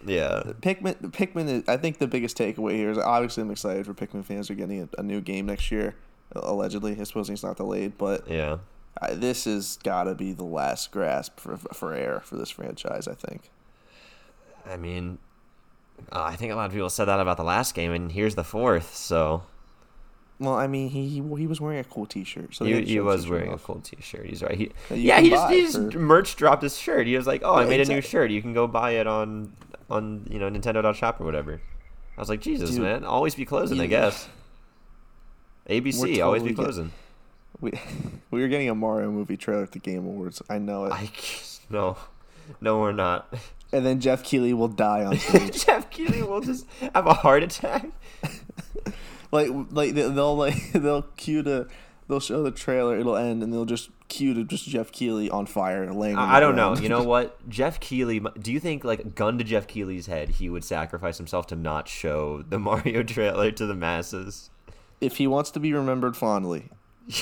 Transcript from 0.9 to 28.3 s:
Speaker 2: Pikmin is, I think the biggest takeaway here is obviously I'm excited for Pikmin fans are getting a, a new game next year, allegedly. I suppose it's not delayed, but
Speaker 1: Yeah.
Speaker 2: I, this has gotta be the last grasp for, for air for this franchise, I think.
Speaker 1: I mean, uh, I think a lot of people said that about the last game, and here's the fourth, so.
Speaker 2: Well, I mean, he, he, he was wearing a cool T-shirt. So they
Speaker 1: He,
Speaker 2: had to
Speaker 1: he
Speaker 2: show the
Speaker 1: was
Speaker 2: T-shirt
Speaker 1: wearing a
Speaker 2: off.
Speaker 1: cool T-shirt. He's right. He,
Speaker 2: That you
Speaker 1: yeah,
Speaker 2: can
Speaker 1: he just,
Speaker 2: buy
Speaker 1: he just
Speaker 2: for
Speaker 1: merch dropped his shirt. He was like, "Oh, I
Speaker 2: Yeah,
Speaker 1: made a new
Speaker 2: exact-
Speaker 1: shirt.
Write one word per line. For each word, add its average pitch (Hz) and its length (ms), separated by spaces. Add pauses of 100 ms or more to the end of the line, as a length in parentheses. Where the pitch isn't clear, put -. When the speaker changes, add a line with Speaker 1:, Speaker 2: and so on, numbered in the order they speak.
Speaker 2:
Pikmin 170 380
is, 127 200
I 123 80
think 156 220
the 139 80
biggest 117 320
takeaway 107 380
here 107 140
is 107 60
obviously 120 460
I'm 107 80
excited 98 340
for 101 80
Pikmin 101 320
fans 101 260
are 101 40
getting 98 260
a, 80 160
a 90 60
new 101 180
game 98 240
next 101 260
year, 107 260 (380)
allegedly. 101 640
I 104 60
suppose 104 240
it's 104 140
not 98 160
delayed, 98 400
but 101 280
Speaker 1:
Yeah. 78 300 (460)
Speaker 2:
I, - 100
this 120 320
has 104 380
gotta 92 320
be 95 180
the 90 120
last 71 480
grasp 78 460
for, - 200
for - 340
air 67 320
for - 120
this - 120
franchise, - 580
I - 80
think. - 360 (1160)
Speaker 1:
I 92 120
mean, 87 400 (920)
uh, 87 120
I 82 140
think 110 160
a 104 40
lot 110 120
of 95 40
people 98 160
said 104 160
that 98 160
about 90 160
the 85 80
last 98 300
game, 85 180
and 87 180
here's 104 240
the 92 100
fourth, 107 520
so. 82 460 (960)
Speaker 2:
Well, 135 160
I 123 120
mean, 135 220
he, 139 200
he, 147 60 (220)
he 156 100
was 156 140
wearing 151 180
a 127 60
cool 107 200
T-shirt. - 520
So - 80
they 107 60
Speaker 1:
He, 113 60
Speaker 2:
had 110 80
to - 60
Speaker 1:
he 110 60
Speaker 2:
show 101 60
the 101 40
Speaker 1:
was 98 160
Speaker 2:
T-shirt 85 100
Speaker 1:
wearing 87 180
a 90 40
Speaker 2:
off. - 80
Speaker 1:
cool - 180
T-shirt. - 460
He's 85 160
right. - 160
He, 107 140 (160)
Speaker 2:
That 233 100
you - 60
Speaker 1:
yeah, 269 120
Speaker 2:
can 330 80
Speaker 1:
he 330 60
just, 349 180
Speaker 2:
buy 359 60
Speaker 1:
he 359 80
just 294 300
Speaker 2:
for 160 80
Speaker 1:
merch 165 340
dropped 151 300
his 139 120
shirt. 170 300
He 123 100
was 127 120
like, 139 160
"Oh, 185 100
I 139 80
Speaker 2:
Yeah, 120 60
Speaker 1:
made 131 120
a 139 40
new 139 140
Speaker 2:
exact- 135 120
Speaker 1:
shirt. 139 220